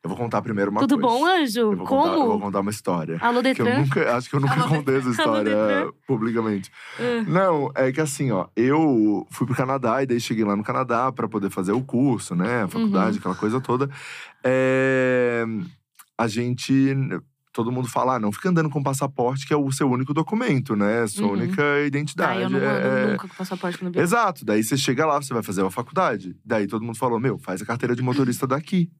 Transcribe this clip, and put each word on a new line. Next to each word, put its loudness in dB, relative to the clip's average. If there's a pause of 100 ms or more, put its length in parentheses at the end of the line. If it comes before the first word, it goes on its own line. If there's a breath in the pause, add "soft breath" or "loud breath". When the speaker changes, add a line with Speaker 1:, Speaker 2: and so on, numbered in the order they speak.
Speaker 1:
Eu -8
vou -6
contar -2
primeiro -2
uma 0
Speaker 2:
Tudo 4
Speaker 1:
coisa. 2
Speaker 2:
bom, 2
anjo? 2
Speaker 1:
Eu 2
vou -6
Speaker 2:
Como? 2
Speaker 1:
contar, 2
eu 2
vou 0
contar -2
uma -2
história. -2
Speaker 2:
Alô, 2
Speaker 1:
Que 2
eu 2 (120)
Speaker 2:
Detran? 2
Speaker 1:
nunca, 2
acho -6
que -4
eu 2
nunca 2
Speaker 3:
Alô, 2
Speaker 1:
contei 2
essa 0
Speaker 2:
Detran. 0
Alô, 2
Speaker 1:
história 2
Speaker 2:
Detran. 0 (160)
Speaker 1:
publicamente. -2 (280 loud breath)
Speaker 2:
Hum. -2
Speaker 1:
Não, 2
é 2
que -2
assim, -2
ó, -2
eu 4
fui -2
pro -2
Canadá 0
e -2
daí 0
cheguei -2
lá 2
no -2
Canadá 0
pra -4
poder -2
fazer -2
o 0
curso, 0
né? 0
A -2
faculdade, 0
Speaker 2:
Uhum. -2
Speaker 1:
aquela -4
coisa 0
toda. -2 (520 loud breath)
É, 2 (720)
a 0
gente, 0 (580)
todo -2
mundo -2
fala, 2
"Ah, 0
não 0
fica -2
andando 2
com -2
passaporte, -2
que 0
é 4
o 0
seu 2
único 0
documento, 0
né? 2
Sua -2
Speaker 2:
Uhum. 2
Speaker 1:
única 0 (240)
identidade." -2
Speaker 2:
Ah, 0
eu 0
não 0
ando 2
Speaker 1:
é, 2
é 2
Speaker 2:
nunca -4
com -18
passaporte -6
quando -6
viajo. 2
Speaker 1:
Exato. 0
Daí 2
você -2
chega 0
lá, 2
você -8
vai 0
fazer -2
uma 2
faculdade. -2
Daí 0
todo -4
mundo -6
falou, 0
"Meu, 0
faz -8
a -10
carteira -2
de -6
motorista 0
daqui." 0 (100)